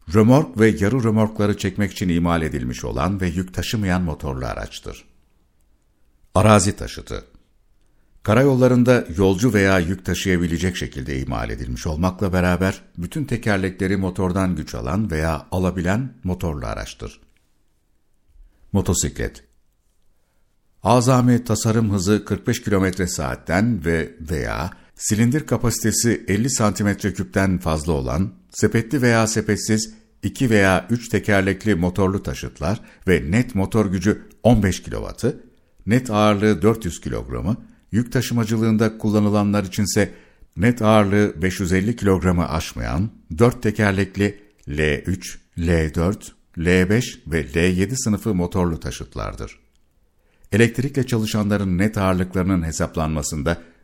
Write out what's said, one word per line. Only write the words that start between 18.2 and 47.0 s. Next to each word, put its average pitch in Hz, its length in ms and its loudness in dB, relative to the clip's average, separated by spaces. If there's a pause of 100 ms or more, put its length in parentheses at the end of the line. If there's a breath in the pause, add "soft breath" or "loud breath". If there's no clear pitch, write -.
Motosiklet, 85 720 -2 (1400)
azami 120 600 4
tasarım 110 500 0
hızı 101 320 2
kırk - 220 -4
beş 117 140 -2
kilometre 95 460 0
saatten 85 760 -2
ve 82 300 -2 (160)
veya 64 420 -4 (220 loud breath)
silindir 120 500 0
kapasitesi 113 800 0
elli 107 220 0
santimetre 104 640 0
küpten 95 440 0
fazla 78 340 -2
olan, 71 420 -2 (180)
sepetli 113 500 0
veya 117 260 4
sepetsiz 107 680 -2 (300 loud breath)
iki 117 260 -2
veya 98 400 4
üç 120 200 -4
tekerlekli 98 640 0
motorlu 92 480 0
taşıtlar 71 580 -6 (260 loud breath)
ve 80 240 2
net 120 240 0
motor 101 300 2
gücü 95 420 0 (160)
on 110 200 6
beş 92 200 0
kilovatı, - 600 -6 (420)
net 120 240 0
ağırlığı 104 520 2
dört 110 240 2
yüz 85 160 -8
kilogramı, 62 560 -6 (340 loud breath)
yük 120 200 -2
taşımacılığında 113 840 0
kullanılanlar 104 640 2
içinse 101 500 0 (440 loud breath)
net 120 240 2
ağırlığı 104 600 4
beş 92 180 -2
yüz 92 140 0
elli 98 220 2
kilogramı 90 540 2
aşmayan 71 640 -4 (260)
dört 120 260 2
tekerlekli 101 800 0 (260)
L 71 100 -4 (260)
üç, - 340 -6 (200)
L 82 360 0
dört, 85 400 -2 (220)
L 90 320 2
beş 120 380 0